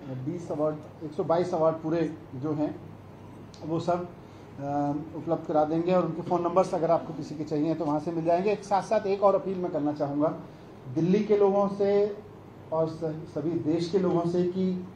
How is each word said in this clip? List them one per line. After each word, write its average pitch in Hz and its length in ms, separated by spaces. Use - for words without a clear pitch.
बीस 147 440
अवार्ड, 151 520
एक 151 80
सौ 190 120
बाईस 175 300
अवार्ड 160 220
पूरे 160 380
जो 139 180
हैं, 147 280
वो 160 140
सब, 180 280
अ, 143 320
उपलब्ध 160 320
करा 151 160
देंगे 165 300
और 175 120
उनके 160 160
फ़ोन 175 200
नंबर्स 180 320
अगर 165 160
आपको 160 240
किसी 139 200
के 151 100
चाहिए 151 300
तो 165 100
वहाँ 151 160
से 170 120
मिल 165 120
जाएंगे। 180 280
एक 202 120
साथ 196 180
साथ 208 240
एक 196 160
और 196 120
अपील 185 240
मैं 180 140
करना 147 200
चाहूँगा 147 360
दिल्ली 180 300
के 214 120
लोगों 202 320
से 202 500
और 160 160
स-, 160 460
सभी 156 160
देश 165 400
के 202 80
लोगों 170 320
से 180 120
कि 185 540